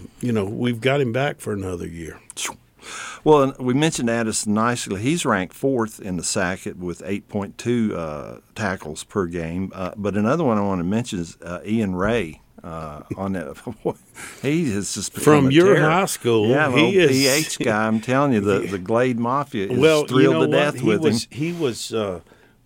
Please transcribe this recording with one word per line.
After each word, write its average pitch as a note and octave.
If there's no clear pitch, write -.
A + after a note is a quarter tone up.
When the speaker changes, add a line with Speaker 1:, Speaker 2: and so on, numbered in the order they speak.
Speaker 1:
you B2+
know, G#2+
we've A#2
got C3+
him A#2+
back C#3
for G#2+
another F#2
year. E2
Speaker 2:
Well, D3+
and C3+
we B2+
mentioned D3
Addison A2
nicely. A2+
He's D3
ranked G2+
fourth B2
in F2+
the D#2+
sac F#2
with F2
eight G2
point G2+
two, A2+
uh, D2
tackles F#2
per F#2+
game. E2+
Uh, F#2
but G2+
another B2+
one A#2
I G2+
wanna F#2+
mention G#2
is, E2
uh, E2+
Ian G#2
Ray, F#2
uh, D#2
on G2
that. D#2
<laughs> -
He D3
has G2
just -
become -
Speaker 1:
From D3
Speaker 2:
a C3
Speaker 1:
your F3
Speaker 2:
terror. D3+
Speaker 1:
high F#3
school, A2+
Speaker 2:
Yeah, C#3+
Speaker 1:
he B2
Speaker 2:
well, E3
Speaker 1:
is C3+
Speaker 2:
P C3+
H D3+
guy, A2
I'm A2
telling C3+
you, G#2+
the, G2
Speaker 1:
<laughs> F2+
Speaker 2:
the G2
Glade A2+
Mafia A#2
is B2
Speaker 1:
Well, D3+
you -
Speaker 2:
thrilled D3+
Speaker 1:
know C3
Speaker 2:
to D3
death C#3+
Speaker 1:
what? B2
He -
Speaker 2:
with G#2
Speaker 1:
was, A2
Speaker 2:
him. -
Speaker 1:
he D3+
was, C3+
uh, G2+